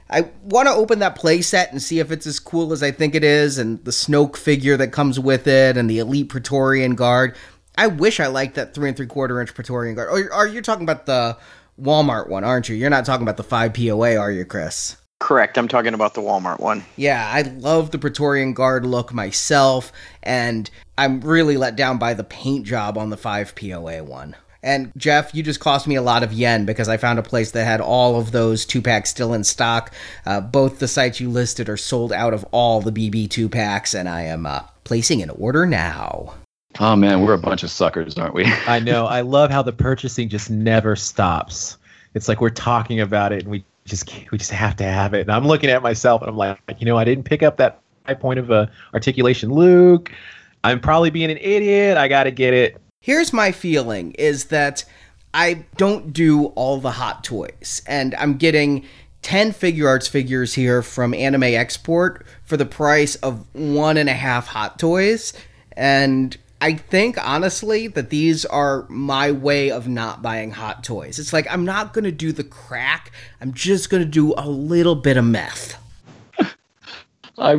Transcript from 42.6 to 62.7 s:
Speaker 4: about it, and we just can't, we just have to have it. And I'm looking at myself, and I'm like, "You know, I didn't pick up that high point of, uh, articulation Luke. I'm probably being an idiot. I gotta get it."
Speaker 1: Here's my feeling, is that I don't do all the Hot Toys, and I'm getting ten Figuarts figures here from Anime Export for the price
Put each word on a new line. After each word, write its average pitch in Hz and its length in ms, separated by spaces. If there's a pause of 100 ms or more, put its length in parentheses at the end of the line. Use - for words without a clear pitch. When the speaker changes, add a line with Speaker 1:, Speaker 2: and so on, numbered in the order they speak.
Speaker 4:
about 101 340
it, 95 100
and 101 80
we 101 120 (220)
just 98 220
can't, - 240
we 104 80
just - 100
have 101 280
to 98 60
have 98 300
it. 101 80
And 101 100
I'm 117 140
looking 147 240
at 127 140
myself, 117 400
and - 60
I'm 110 80
like, 98 200 (220)
"You 113 60
know, 117 120
I 113 60
didn't 127 220
pick 151 180
up 151 140
that - 240 (260)
high 135 80
point 127 240
of, 120 100
uh, 107 160 (300)
articulation 123 560
Luke. 175 600 (520)
I'm 120 160
probably 156 320
being 160 180
an 156 80
idiot. 202 640
I 139 80
gotta 135 240
get 127 240
it." 127 260 (180)
Speaker 1:
Here's 320 320
my 208 200
feeling, 120 640
is 147 320
that 143 380 (480)
I 165 340 (120)
don't 196 340
do 147 440
all 131 240
the 127 100
Hot 120 340
Toys, - 640
and 131 300
I'm 143 200
getting 143 480 (380)
ten 208 300
Figuarts 151 580
figures 127 460
here 123 260
from 120 320
Anime 135 300
Export 143 840 (180)
for 156 140
the 139 80
price 147 520